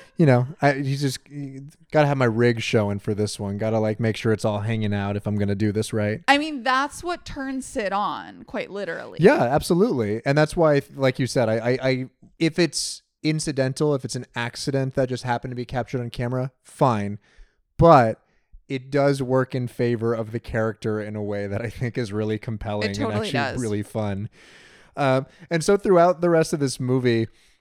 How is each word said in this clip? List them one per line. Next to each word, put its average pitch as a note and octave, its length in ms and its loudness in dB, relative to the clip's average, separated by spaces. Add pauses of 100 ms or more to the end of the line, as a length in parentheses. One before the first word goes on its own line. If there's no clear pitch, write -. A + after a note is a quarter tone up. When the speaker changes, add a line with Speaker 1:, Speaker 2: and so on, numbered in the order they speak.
Speaker 1:
<laughs> - 140 -20
Speaker 2:
you E3+ 80 4
know, B2 220 6 (160)
I, C#3+ 100 6
he's C#3 300 -4
just, C3+ 160 -2 (720)
gotta D3+ 140 4
have C#3+ 100 2
my C3 80 2
rig A#2 380 4
showing G#2 360 0
for A2 140 -4
this G#2 260 -2
one. G2+ 200 -6
Gotta, A2 200 0
like, G#2+ 220 -2
make A2+ 160 0
sure A2+ 160 0
it's G#2+ 140 0
all G#2 140 -2
hanging G#2+ 340 -2
out G2+ 220 -2
if G2+ 100 -6
I'm G#2 100 0
gonna G2+ 180 0
do G#2 160 0
this A2 220 -2
right. G#2 360 -2
Speaker 1:
I C#4 100 4
mean, D4 240 -6
that's C4 420 -2
what F4 220 -8
turns C4+ 400 -8
Sid G3+ 260 -6
on, A#2 520 -6
quite - 260 -8
literally. E3 500 -10
Speaker 2:
Yeah, G#3+ 220 8
absolutely. C3+ 840 0
And C#3 120 0
that's D3+ 200 2
why, D3+ 240 4 (140)
like C3+ 240 0
you C3 80 0
said, A2+ 240 0
I, A2 80 2
I, B2 240 0
I, C3 240 0 (320)
if D#3+ 200 0
it's - 440 -2 (200)
incidental, D3 720 0
if C3 120 -4
it's B2+ 100 -8
an B2 80 -8 (100)
accident C3 600 -4
that C3 160 0
just B2 140 -6
happened B2 260 -4
to B2 60 -10
be A#2+ 100 -8
captured B2 340 -4
on A#2+ 80 -8
camera, B2+ 440 -4 (100)
fine. G#2+ 560 0 (580)
But C#3 420 8 (500)
it C3 220 -6
does C#3 300 2
work B2+ 320 0
in B2+ 140 -4
favor A#2 480 0
of A2 160 -6
the A#2 80 -6
character A2 600 -4
in G#2+ 160 -8
a G#2+ 60 -6
way G2+ 260 -4
that G2 120 -4
I A#2 80 -6
think A#2+ 300 -8
is G#2+ 140 -4
really G#2+ 260 -2
compelling G#2 520 -6
Speaker 1:
It G2+ 40 -8
totally G#2 200 -4
Speaker 2:
and - 220 -4
actually - 180 -4
Speaker 1:
does. B2 60 -6
Speaker 2:
really G#2 220 -4
fun. G#2 460 -6 (680)
Um, C3+ 300 0 (240)
and E3 140 -2
so G3+ 120 6
throughout F3 440 4
the F3 100 2
rest D#3+ 220 4
of D#3+ 80 0
this C3+ 180 -2
movie, B2 480 2 (340)